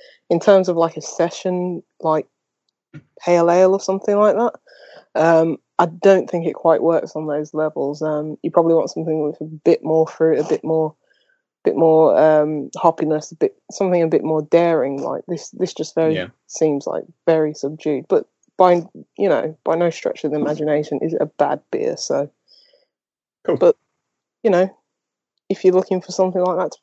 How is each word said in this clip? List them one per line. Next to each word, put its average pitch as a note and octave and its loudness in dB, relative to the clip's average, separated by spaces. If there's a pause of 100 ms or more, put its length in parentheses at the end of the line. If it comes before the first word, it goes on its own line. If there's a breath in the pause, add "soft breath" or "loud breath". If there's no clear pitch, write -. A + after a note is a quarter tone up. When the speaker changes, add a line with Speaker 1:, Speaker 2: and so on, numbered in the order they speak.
(300 soft breath)
Speaker 1:
in E3+ 0
terms F#3+ 4
of, E3 -4
like, E3 0
a D#3 -12
session, F3+ -6 (180)
like, D#3 -2 (960)
pale E3+ 2
ale F#3 4
or F#3+ -4
something G3 -2
like G#3 4
that, A#3 -2 (600 loud breath)
um, E3 2 (200)
I F3 2
don't F3+ 2
think E3 -4
it - -2
quite - 2
works E3 0
on D#3 -8
those D3+ -6
levels. D3+ -4
Um, D#3 -6
you E3 -4
probably E3 2
want D#3+ 2
something D#3+ -4
with D3 -6
a - -10
bit D#3+ 0
more D#3+ 2
fruit, D#3+ 0
a D3+ -4
bit - -4
more, D#3+ -2 (680)
bit F3 0
more, D#3+ 4
um, D3+ 2
hoppiness, - 0
a E3 -20
bit, - -2 (160)
something F3+ 0
a E3 2
bit D#3 0
more D#3 -2
daring. D3 0
Like - -8
this, - -10
this - -8
just - -10
very D#3+ 0
Speaker 2:
Yeah. F3+ -4 (180)
Speaker 1:
seems, D3 -2
like, - -6 (220)
very D#3 2
subdued. D3+ -6
But - 0 (320)
by, F3 4 (320)
you G3 0
know, D#3 -2
by D#3+ 0
no F3 0
stretch - -6
of D3 -4
the D3+ -4
imagination D3+ -2
is E3 -4
it - -4
a D#3 0
bad C#3 -2 (100)
beer. - -4
So, C#3 -4 (1120 soft breath)
Speaker 2:
Cool. - -2
Speaker 1:
but, F3 2 (640)
you A3+ 2
know, F#3 2 (720)
if - -6
you're F#3 6
looking F#3 0
for - -12
something F#3 -2
like F3+ -2
that F3+ -4
to - -20